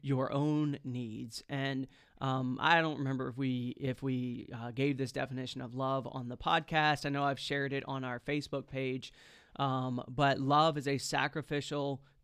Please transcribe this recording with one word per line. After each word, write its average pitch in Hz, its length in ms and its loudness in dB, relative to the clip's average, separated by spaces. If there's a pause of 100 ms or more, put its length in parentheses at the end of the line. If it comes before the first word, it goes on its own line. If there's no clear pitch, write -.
your 131 300 2
own 151 540 2
needs. 120 640 -6
And, 135 380 -2 (340)
um, 131 400 0
I 165 180 6
don't 156 200 2
remember 135 280 0
if 113 100 -8
we, 127 400 0
if 131 240 -2
we, 123 520 -2
uh, 120 180 -8
gave 135 260 2
this 131 140 -2
definition 131 480 -4
of 123 160 -8
love 135 340 0
on 123 200 -8
the 123 80 -8
podcast. 156 680 2
I 147 40 -2
know 139 140 0
I've 139 160 2
shared 139 340 -2
it 139 120 -2
on 135 200 -4
our 123 160 -4
Facebook 143 460 -4
page. 131 440 -4 (460)
Um, 131 500 0
but 139 320 4
love 147 380 6
is 139 100 -4
a 139 100 2
sacrificial 143 1040 -2 (220)